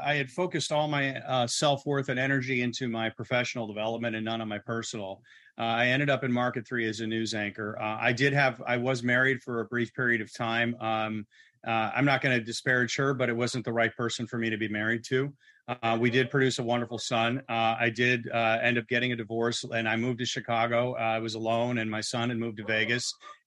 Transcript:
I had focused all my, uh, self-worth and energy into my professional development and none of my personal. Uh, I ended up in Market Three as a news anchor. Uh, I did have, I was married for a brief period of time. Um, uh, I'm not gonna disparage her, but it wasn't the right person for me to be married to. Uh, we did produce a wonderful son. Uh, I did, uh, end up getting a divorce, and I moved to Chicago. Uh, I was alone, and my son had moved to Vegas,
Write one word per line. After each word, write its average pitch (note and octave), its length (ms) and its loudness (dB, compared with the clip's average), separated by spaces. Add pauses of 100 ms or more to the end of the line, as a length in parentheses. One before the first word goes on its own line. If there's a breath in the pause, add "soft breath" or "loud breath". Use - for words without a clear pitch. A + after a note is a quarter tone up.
I C#3+ 120 2
had C3+ 140 -2
focused F3 400 -2
all D3+ 160 2
my, C#3 340 0
uh, B2+ 260 2
self-worth C#3 640 2
and B2+ 100 0
energy C3 400 0
into B2 280 -2
my A2+ 200 0
professional A#2+ 580 -2
development A2 500 -4
and A2 80 -4
none A2+ 180 -2
of A2 60 -6
my G#2 100 -4
personal. A2 640 -8 (340 loud breath)
Uh, - 60 -6
I A#2 240 2
ended C#3 240 2
up C3 140 2
in B2+ 80 2
Market B2 360 0
Three A#2 180 -2
as A2 140 -4
a A2+ 60 -4
news A2 260 -2
anchor. G#2 480 -4
Uh, G#2+ 180 -2
I A#2 140 4
did C3+ 220 4
have, C3+ 320 4
I B2 100 0
was B2 260 0
married B2 400 2
for A#2+ 180 -4
a A2 40 0
brief A#2+ 300 -2
period A#2+ 260 2
of G2+ 100 -8
time. A#2 480 -2
Um, A2 480 -2 (400 soft breath)
uh, A2+ 280 0
I'm B2+ 120 2
not C3+ 140 4
gonna B2+ 200 2
disparage A#2+ 560 0
her, C#3 180 2
but B2 160 0
it A#2 60 0
wasn't A#2+ 280 -2
the A#2+ 80 -4
right A2+ 220 2
person A#2 320 -4
for B2 120 -6
me A2+ 120 0
to A2 80 0
be A2 100 -2
married A2 360 -2
to. C3+ 280 0 (360 soft breath)
Uh, A#2 320 0
we A#2+ 100 4
did B2 200 2
produce C3 280 2
a B2+ 60 -2
wonderful A#2+ 340 -2
son. A#2 500 0
Uh, A2+ 300 2
I A#2+ 120 2
did, A#2+ 420 2
uh, A2+ 280 2
end A#2+ 160 2
up A2+ 120 -4
getting B2 240 0
a A#2+ 40 -4
divorce, A#2 460 -2
and A#2 260 -2
I A2 80 2
moved A#2+ 220 0
to B2 60 -2
Chicago. A#2 680 0
Uh, A#2+ 80 -4
I A2+ 180 0
was A2+ 140 -4
alone, A#2 440 0
and A2 100 -2
my G#2+ 120 -2
son A#2 300 -2
had A#2 80 -2
moved A#2 180 -4
to G#2+ 80 -8
Vegas, A2 500 0 (320 loud breath)